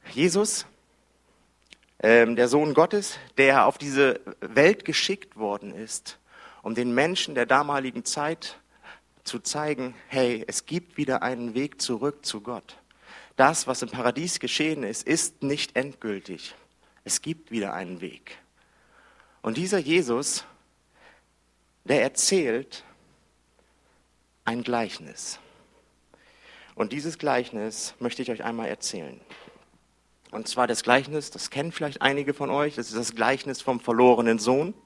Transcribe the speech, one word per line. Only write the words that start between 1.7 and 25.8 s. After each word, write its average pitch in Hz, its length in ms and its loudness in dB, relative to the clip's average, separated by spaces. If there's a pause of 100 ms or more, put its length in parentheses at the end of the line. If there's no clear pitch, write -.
ähm, 117 380 6
der 120 100 6
Sohn 147 260 2
Gottes, 170 460 2 (180)
der 135 300 8
auf 139 100 4
diese 139 440 2 (180)
Welt 151 460 4
geschickt - 500 -4
worden 101 400 -6
ist, - 460 -14 (420)
um 113 140 -4
den 123 180 0
Menschen 156 400 0
der 120 120 0
damaligen 135 580 0
Zeit - 560 -6 (640)
zu - 160 -8
zeigen, 147 560 -4 (100)
hey, 120 400 0
es - 200 -6
gibt - 300 -6
wieder 131 260 0
einen 120 320 -4
Weg 139 280 -4
zurück 127 420 -4
zu - 180 -6
Gott. 110 340 -12 (580)
Das, 143 320 4
was 127 160 -2
im 117 60 -6
Paradies 123 500 -2
geschehen 151 460 -2
ist, 107 200 -8
ist - 380 -2
nicht 143 320 -4
endgültig. 107 800 -6 (480)
Es - 200 -4
gibt 160 280 -8
wieder 104 240 -4
einen 90 260 -8
Weg. - 380 -14 (1040)
Und 113 140 -4
dieser 185 220 0
Jesus, 147 680 0 (1400)
der 135 200 2
erzählt 139 840 0 (1600)
ein 117 180 -4
Gleichnis. 113 760 -6 (1400)